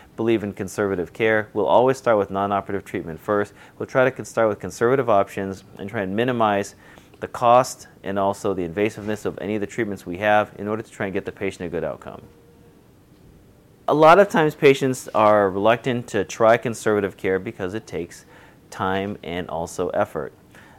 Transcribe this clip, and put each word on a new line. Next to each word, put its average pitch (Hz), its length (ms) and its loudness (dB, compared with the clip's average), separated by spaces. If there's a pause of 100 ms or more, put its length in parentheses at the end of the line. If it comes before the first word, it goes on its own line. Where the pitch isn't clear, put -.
(140)
believe 113 300 0
in 101 80 -6
conservative 95 600 -4
care. 110 400 0
We'll 101 140 0
always 120 300 4
start 117 200 2
with 98 140 0
non-operative 98 540 -4
treatment 82 340 -10
first. 104 340 -2 (240)
We'll 113 120 -10
try 131 160 2
to 131 80 0
con-, 110 120 -12
start 113 240 0
with 104 120 -4
conservative 117 500 0
options 98 540 -2 (140)
and 101 120 -10
try 110 120 -6
and 95 120 -6
minimize 110 600 0 (420)
the - 80 -12
cost - 600 2 (160)
and 98 160 -4
also 98 340 -2
the 92 140 -4
invasiveness 104 580 -4
of 85 140 -6
any 104 160 -4
of 101 40 -4
the 101 60 -6
treatments 101 400 -6
we 87 120 -8
have 107 400 2
in 101 100 -8
order 107 120 -4
to 113 80 -14
try - 180 -8
and 95 60 -6
get 95 120 -4
the 90 80 -10
patient 95 340 -8
a - 20 -8
good 80 140 -6
outcome. - 400 -10 (1700)
A - 60 2
lot 160 260 8
of 190 80 4
times 156 260 2
patients 135 580 2
are 107 380 4
reluctant 120 560 0
to 101 180 -2
try 113 320 4
conservative 107 600 -2
care 95 240 -2
because 98 340 -8
it 113 100 -10
takes - 420 -12 (440)
time 98 540 -4
and 87 240 -8
also 87 400 -6
effort. 82 440 -4 (460)